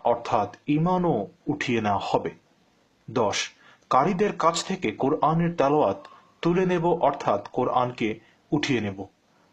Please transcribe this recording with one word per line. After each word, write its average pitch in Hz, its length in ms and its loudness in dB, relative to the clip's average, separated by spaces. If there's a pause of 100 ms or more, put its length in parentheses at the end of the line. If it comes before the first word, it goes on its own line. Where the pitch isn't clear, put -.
অর্থাৎ 117 520 0 (100)
ইমানও 160 600 0 (200)
উঠিয়ে 123 340 -2
নেওয়া 101 220 0
হবে। 107 280 -2 (800)
দশ, 107 400 -2 (400)
কারীদের 180 460 2
কাছ 165 280 0
থেকে 190 280 -4
কোরআনের 151 640 0
তেলাওয়াত 139 520 2 (360)
তুলে 175 240 2
নেব, 175 200 0
অর্থাৎ 135 680 0
কোরআনকে 123 680 -2 (320)
উঠিয়ে 143 280 0
নেব। 98 260 -6 (460)